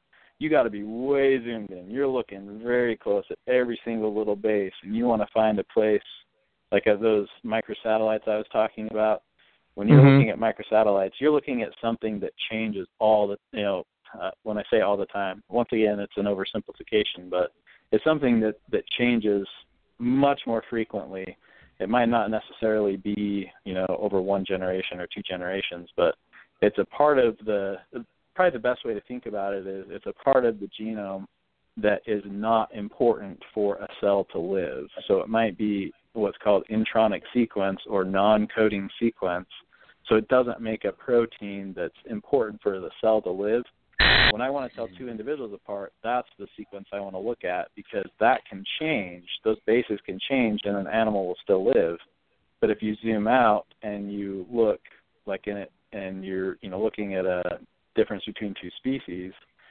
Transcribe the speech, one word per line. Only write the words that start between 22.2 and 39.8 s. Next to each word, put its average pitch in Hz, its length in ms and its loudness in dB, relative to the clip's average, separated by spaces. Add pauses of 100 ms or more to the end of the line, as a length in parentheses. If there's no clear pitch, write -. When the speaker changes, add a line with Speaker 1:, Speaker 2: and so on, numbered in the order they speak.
Speaker 1:
necessarily 107 680 -2
be, 101 520 -4 (140)
you 95 100 -8
know, 92 120 -2 (140)
over 98 220 0
one 98 240 0
generation 92 540 -4
or 87 80 -10
two - 140 -12
generations, 90 720 -8
but 87 200 2 (460)
it's 104 160 2
a 101 80 2
part 147 340 4
of 117 260 2
the, 98 320 -2 (580)
probably 185 160 2
the 127 80 -6
best 123 260 -2
way 117 80 -2
to 104 80 -6
think 123 240 -12
about 101 280 -4
it 95 120 -6
is 95 240 -10
it's - 160 -12
a 101 80 -8
part 135 320 4
of 110 140 0
the 98 100 -10 (100)
genome 107 460 -8 (520)
that 104 280 2
is 104 200 0
not 110 500 0
important 104 680 0 (120)
for 101 240 0
a 98 100 -10 (140)
cell 101 300 2
to - 80 -6
live. 82 480 -4 (200)
So 95 140 4
it - 80 -6
might 113 280 0
be 101 360 -2 (200)
what's 104 300 -2
called 101 260 4
intronic 110 520 2 (120)
sequence 98 540 0
or 98 160 0
non-coding 104 840 2 (100)
sequence. 92 480 -2 (600)